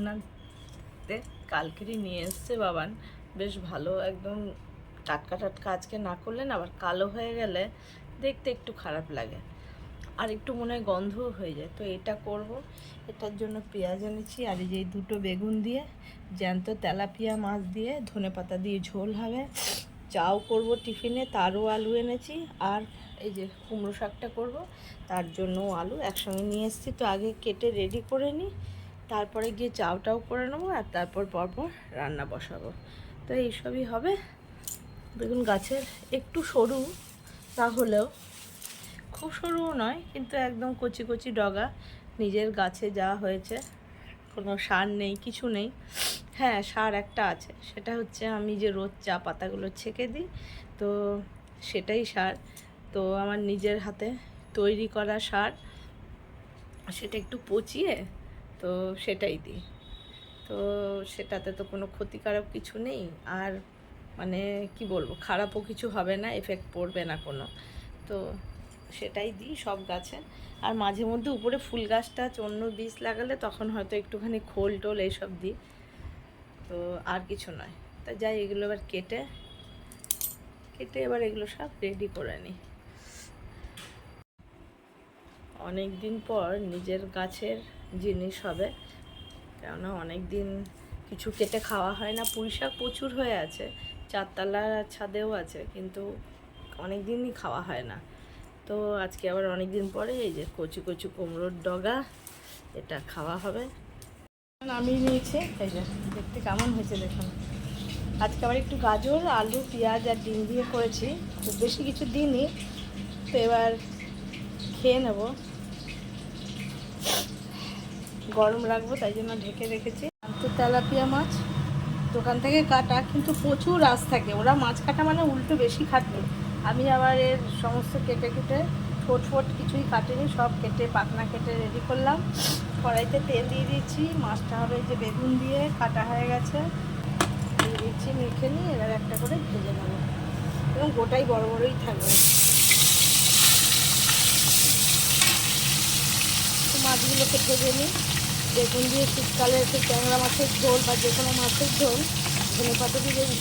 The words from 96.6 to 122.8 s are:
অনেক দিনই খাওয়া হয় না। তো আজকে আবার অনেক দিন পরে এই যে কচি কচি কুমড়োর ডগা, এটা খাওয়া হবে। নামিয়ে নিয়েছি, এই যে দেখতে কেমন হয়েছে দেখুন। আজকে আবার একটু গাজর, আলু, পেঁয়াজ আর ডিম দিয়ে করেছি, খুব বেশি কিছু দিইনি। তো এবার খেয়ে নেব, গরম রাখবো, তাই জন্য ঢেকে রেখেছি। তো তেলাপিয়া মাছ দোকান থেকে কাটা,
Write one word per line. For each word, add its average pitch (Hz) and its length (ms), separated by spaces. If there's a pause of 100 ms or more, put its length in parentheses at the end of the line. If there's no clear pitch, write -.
অনেক 196 160 (100)
দিনই 240 220 (100)
খাওয়া 147 280
হয় 123 220
না। 92 60 (720)
তো 208 80 (300)
আজকে - 260
আবার 190 140 (100)
অনেক 185 200
দিন 196 100 (100)
পরে 220 180 (140)
এই 170 100
যে 147 60 (140)
কচি 156 300
কচি 175 280
কুমড়োর 175 380 (140)
ডগা, 185 300 (840)
এটা - 180 (160)
খাওয়া 160 300
হবে। 208 200 (1000)
নামিয়ে 254 440
নিয়েছি, 262 320 (260)
এই 190 100
যে 180 80 (340)
দেখতে 208 220 (100)
কেমন 214 280
হয়েছে 214 280
দেখুন। - 240 (960)
আজকে - 220
আবার 247 180
একটু 277 120 (100)
গাজর, 233 360 (180)
আলু, 226 200 (120)
পেঁয়াজ 226 400
আর 226 140
ডিম 214 140 (100)
দিয়ে 247 240
করেছি, 233 340 (360)
খুব - 200
বেশি 262 260
কিছু 277 140 (100)
দিইনি। 285 300 (840)
তো - 60 (120)
এবার 226 220 (1080)
খেয়ে 254 280
নেব, 208 140 (3250)
গরম 220 240 (100)
রাখবো, 226 300
তাই 208 160
জন্য 226 140 (120)
ঢেকে 208 300
রেখেছি। 220 320 (360)
তো 254 60 (100)
তেলাপিয়া 247 560
মাছ 294 180 (840)
দোকান 240 280
থেকে 294 160 (140)
কাটা, 254 240 (140)